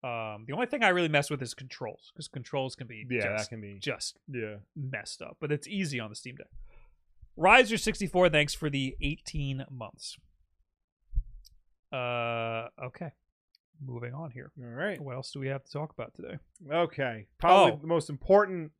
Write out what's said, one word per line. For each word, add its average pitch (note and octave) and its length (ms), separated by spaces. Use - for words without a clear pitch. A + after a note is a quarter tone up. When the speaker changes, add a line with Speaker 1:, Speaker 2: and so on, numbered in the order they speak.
Speaker 1:
Um, A2 420
the C3 60
only A#3 140
thing A#3+ 180
I G3 60
really F3 180
mess D3 200
with C#3 140
is A#2+ 120
controls, - 600
'cause D#3 140
controls C3 480
can B2+ 100
be A2 240
Speaker 2:
Yeah, A#2+ 120
that G2+ 160
Speaker 1:
just, G#2+ 120
Speaker 2:
can A2+ 100
be G2+ 200
Speaker 1:
just - 380
Speaker 2:
Yeah. A2 300
Speaker 1:
messed C3 440
up. - 200
But D3 100
it's D3 160
easy E3+ 320
on A2 120
the G#2 60
Steam - 200
Deck. - 100
Riser G#3+ 400
sixty-four, F3+ 540
thanks D3 240
for D3+ 160
the C3+ 300
eighteen C#3+ 720
months. - 460
Uh, A#2 800
okay. C#3 280
Moving A#2+ 340
on D3+ 160
here. A#2+ 300
Speaker 2:
All B2 60
right. D#3 340
Speaker 1:
What C3+ 160
else C3 160
do C#3+ 80
we C3+ 80
have C3+ 160
to - 60
talk D3+ 220
about - 220
today? - 240
Speaker 2:
Okay. C#3 560
Probably F3+ 340
Speaker 1:
Oh. - 40
Speaker 2:
the D3 100
most D#3+ 240
important F#3 680